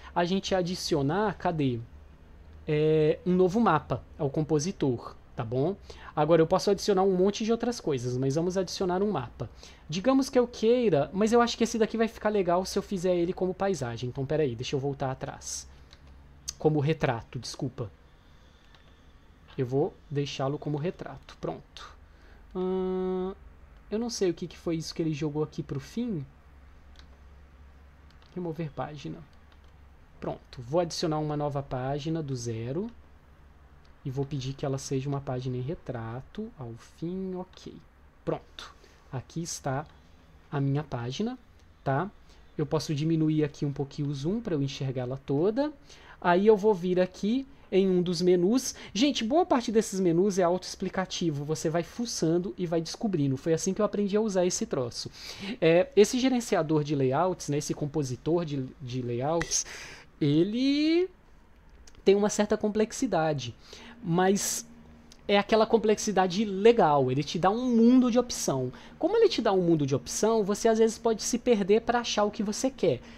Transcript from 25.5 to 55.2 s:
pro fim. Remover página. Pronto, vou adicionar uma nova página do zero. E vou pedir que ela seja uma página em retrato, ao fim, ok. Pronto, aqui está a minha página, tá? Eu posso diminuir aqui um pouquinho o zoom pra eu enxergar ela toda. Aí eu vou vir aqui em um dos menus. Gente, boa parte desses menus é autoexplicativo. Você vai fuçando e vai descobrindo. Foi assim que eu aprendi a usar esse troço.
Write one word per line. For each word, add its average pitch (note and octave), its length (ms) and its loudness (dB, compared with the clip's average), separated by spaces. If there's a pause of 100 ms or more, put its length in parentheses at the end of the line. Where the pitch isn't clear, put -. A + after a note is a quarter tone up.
pro C#3 160 -6
fim. G3+ 480 -6 (2000)
Remover E3+ 380 -8
página. D#3 460 -10 (1000)
Pronto, - 400 -10
vou C3 200 -2
adicionar D#3+ 380 -2
uma D3+ 180 -2
nova C#3+ 260 -4
página C#3 580 -4
do C#3 140 -6
zero. A#2+ 560 -6 (1120)
E C#3 60 -6
vou C#3 160 -4
pedir C3+ 280 -6
que D3+ 120 -6
ela C3+ 100 -2
seja C3+ 320 -4
uma C#3 120 -2
página B2+ 360 -6
em B2 60 -4
retrato, C3 960 -10
ao A#2 160 -12
fim, F#3 640 -8
ok. - 380 -14 (500)
Pronto, - 500 -6 (360)
aqui C#3 320 -8
está D3 440 -6 (640)
a C#3+ 100 -2
minha C#3 220 0
página, C3+ 560 -6 (440)
tá? C#3+ 280 0 (480)
Eu D3+ 80 -2
posso D#3 280 -2
diminuir D#3 500 2
aqui D3 200 -4
um C#3+ 80 0
pouquinho C#3 360 -6
o D3 60 -4
zoom E3 260 -4
pra G#3+ 140 -4
eu C#3+ 80 0
enxergar C3 400 -4
ela B2+ 220 -6
toda. A3 480 0 (480)
Aí F#3 260 4
eu A3 100 8
vou G#3 180 4
vir F3+ 260 0
aqui G#3+ 460 -2 (280)
em F#3+ 160 6
um F3+ 100 4
dos F3 220 0
menus. F#3 520 4 (180)
Gente, A#3 320 2
boa D4+ 200 4
parte C4 280 0
desses F#3 260 2
menus F#3 400 2
é F#3 60 4
autoexplicativo. F3+ 1000 -2
Você D#3 240 -2
vai E3+ 140 0
fuçando F3+ 720 -2
e F3+ 100 -4
vai E3 140 0
descobrindo. D#3 560 -2
Foi E3 160 -2
assim F#3 220 0
que G#3+ 60 -2
eu G#3 40 2
aprendi G3+ 320 0
a G#3 40 2
usar F#3+ 260 2
esse F#3 180 -2
troço. B2+ 460 -6 (500)